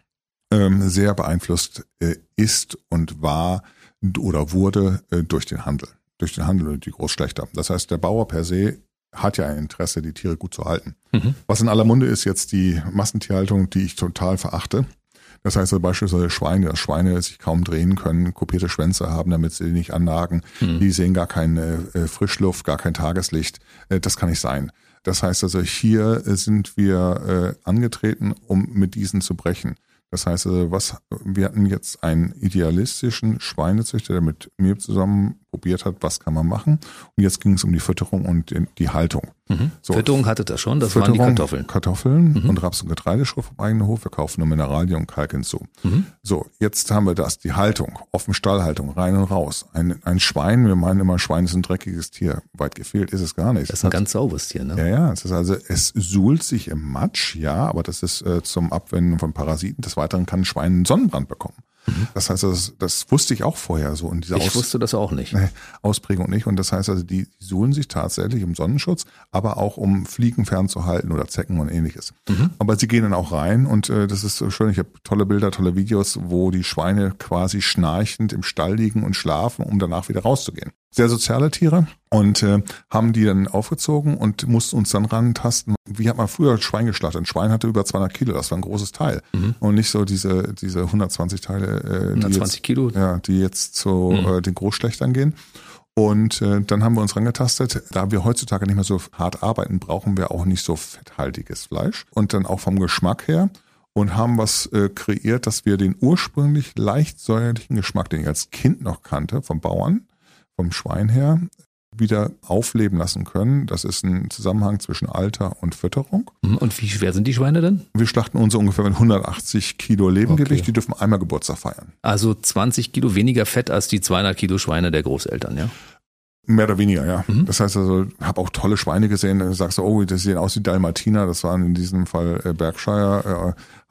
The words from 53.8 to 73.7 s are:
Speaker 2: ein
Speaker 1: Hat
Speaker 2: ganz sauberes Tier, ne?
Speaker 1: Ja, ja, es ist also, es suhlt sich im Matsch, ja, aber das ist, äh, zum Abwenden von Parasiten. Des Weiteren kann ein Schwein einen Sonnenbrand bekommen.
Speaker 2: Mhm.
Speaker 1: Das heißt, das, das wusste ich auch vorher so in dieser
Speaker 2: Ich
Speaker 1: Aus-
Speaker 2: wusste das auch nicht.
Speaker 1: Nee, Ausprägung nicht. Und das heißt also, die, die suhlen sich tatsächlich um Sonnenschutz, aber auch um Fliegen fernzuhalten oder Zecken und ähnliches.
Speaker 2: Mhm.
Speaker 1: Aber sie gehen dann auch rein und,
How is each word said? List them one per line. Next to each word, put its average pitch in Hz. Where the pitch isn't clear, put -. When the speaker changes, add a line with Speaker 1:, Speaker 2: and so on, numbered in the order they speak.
Speaker 2:
ein -
Speaker 1:
Hat 90
Speaker 2:
ganz 104
sauberes 107
Tier, 65
ne? 76
Speaker 1:
Ja, 80
ja, 131
es 90
ist 90
also, 90
es 90
suhlt 101
sich -
im 76
Matsch, -
ja, 76
aber 85
das -
ist, -
äh, 87
zum 85
Abwenden 87
von 80
Parasiten. 80
Des -
Weiteren 90
kann 95
ein 92
Schwein 85
einen 90
Sonnenbrand 170
bekommen. -
Speaker 2:
Mhm. 104
Speaker 1:
Das -
heißt, 92
das, 92
das -
wusste 135
ich 107
auch 165
vorher 76
so 82
in 85
dieser 85
Speaker 2:
Ich 87
Speaker 1:
Aus- -
Speaker 2:
wusste 120
das -
auch 104
nicht. 65
Speaker 1:
Nee, 98
Ausprägung 95
nicht. 101
Und 101
das 95
heißt 98
also, 92
die, 92
die -
suhlen 95
sich 143
tatsächlich 92
um 85
Sonnenschutz, 135
aber 107
auch 101
um 98
Fliegen 117
fernzuhalten 90
oder 73
Zecken 90
und 73
ähnliches. 80
Speaker 2:
Mhm. 104
Speaker 1:
Aber 110
sie 113
gehen 117
dann 101
auch 87
rein 92
und, 107